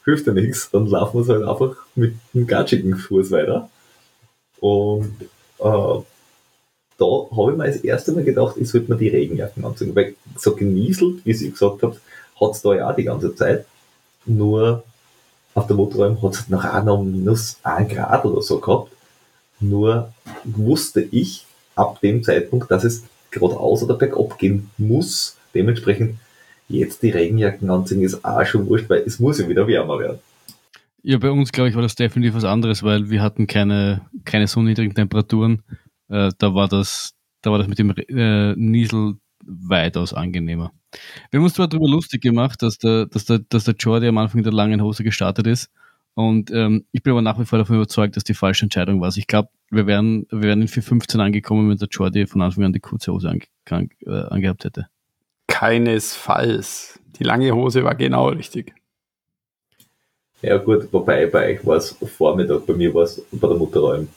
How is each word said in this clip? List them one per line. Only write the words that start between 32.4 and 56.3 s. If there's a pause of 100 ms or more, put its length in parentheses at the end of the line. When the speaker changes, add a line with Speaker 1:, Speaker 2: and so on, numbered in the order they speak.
Speaker 2:
anderes,
weil
wir
hatten
keine, (220)
keine
so
niedrigen
Temperaturen. (460)
Äh,
da
war
das, (280)
da
war
das
mit
dem
Re-,
äh,
Niesel (300)
weitaus
angenehmer. (580)
Wir
haben
uns
zwar
drüber
lustig
gemacht,
dass
der,
dass
der, (100)
dass
der
Jordi
am
Anfang
der
langen
Hose
gestartet
ist, (460)
und,
ähm,
ich
bin
aber
nach
wie
vor
davon
überzeugt,
dass
die
falsche
Entscheidung
war.
Also
ich
glaub, (220)
wir
wären,
wir
wären
in
vier
fünfzehn
angekommen,
wenn
der
Jordi
von
Anfang
an
die
kurze
Hose
ange-, (220)
an-, (160)
äh,
angehabt
hätte. (600)
Speaker 3:
Keinesfalls. (200)